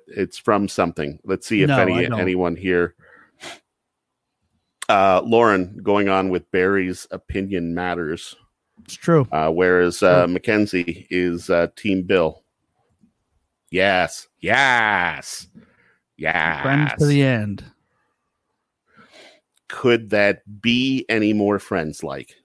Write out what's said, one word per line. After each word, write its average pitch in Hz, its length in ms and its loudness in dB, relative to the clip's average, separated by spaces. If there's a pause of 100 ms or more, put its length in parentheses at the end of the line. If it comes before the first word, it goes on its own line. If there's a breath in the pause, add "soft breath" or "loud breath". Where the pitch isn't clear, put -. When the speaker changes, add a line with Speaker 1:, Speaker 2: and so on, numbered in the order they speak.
Speaker 1:
It's - 300 -8
from 101 300 0
something. 85 560 -4
Let's 95 240 -6
see 104 140 0
if - 80 4
Speaker 2:
No, - 100 2
Speaker 1:
any, 87 260 0
Speaker 2:
I - 40 -2
don't. 113 100 -4
Speaker 1:
anyone 90 360 0
here. 87 400 -2 (1900 loud breath)
Uh, 95 340 4
Lauren, 107 600 2
going 101 260 2
on 95 200 0
with 90 220 -4
Barry's 92 600 0
opinion 95 640 -6
matters. 85 600 -6 (480)
Speaker 2:
It's - 120 -16
true. 156 360 2
Speaker 1:
Uh, 78 180 0
whereas, 90 540 2
uh, 90 220 6
Speaker 2:
True. 87 80 0
Speaker 1:
Mackenzie 90 760 -2
is, 87 400 -4
uh, 85 260 2
Team 95 280 -2
Bill. 87 400 0 (1300)
Yes. 92 560 0 (120)
Yes. 107 1080 0 (720 soft breath)
Yes. 80 440 -2
Speaker 2:
Friends 143 380 -2
to 151 60 2
the 143 180 2
end. 107 400 -4 (2000 soft breath)
Speaker 1:
Could 117 440 0
that 101 500 0
be 127 480 0
any 110 240 0
more 104 240 0
Friends-like? 78 880 -8